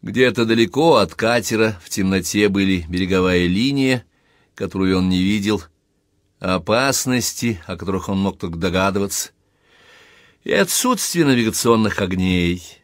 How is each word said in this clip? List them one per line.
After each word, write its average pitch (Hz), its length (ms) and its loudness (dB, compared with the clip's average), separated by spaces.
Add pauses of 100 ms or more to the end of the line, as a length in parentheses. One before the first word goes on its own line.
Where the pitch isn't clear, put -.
Где-то 117 440 0
далеко 117 500 2
от 101 200 2
катера 110 680 0
в - 60 -20
темноте 95 580 0
были 95 400 0
береговая 90 600 0
линия, 131 580 0 (500)
которую 95 440 -2
он 92 100 0
не 92 120 2
видел, 101 400 0 (800)
опасности, 117 1300 -2
о 95 80 -8
которых 87 320 -6
он 98 120 -2
мог 98 200 -2
только 85 180 -8
догадываться, 95 760 -2 (1120)
и - 100 -2
отсутствие 196 720 0
навигационных 113 760 2
огней. 90 640 0 (200)